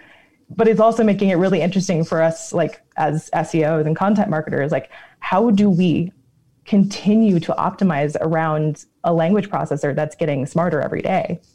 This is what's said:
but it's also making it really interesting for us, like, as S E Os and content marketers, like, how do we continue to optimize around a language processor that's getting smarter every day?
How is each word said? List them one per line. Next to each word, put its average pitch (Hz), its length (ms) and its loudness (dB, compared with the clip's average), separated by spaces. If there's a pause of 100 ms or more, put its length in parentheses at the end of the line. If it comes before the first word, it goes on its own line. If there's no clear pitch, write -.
(500)
but 220 180 0
it's 208 120 4
also 226 240 4
making 196 260 2
it 185 60 2
really 185 260 2
interesting 175 440 0
for 165 160 -2
us, 165 320 -2
like, 156 280 -4 (140)
as 151 380 -2
S 160 200 -2
E 160 120 2
Os 156 200 0
and 160 100 0
content 202 340 0
marketers, 156 420 -2
like, - 200 -4 (280)
how 214 300 0
do 202 200 4
we 175 420 0 (520)
continue 202 760 2
to 165 140 -4
optimize 156 680 -2
around 156 640 -2 (200)
a 170 80 2
language 190 360 0
processor 143 460 -4
that's 151 200 -4
getting 143 300 -4
smarter 165 360 -2
every - 200 -4
day? 175 380 -4 (160)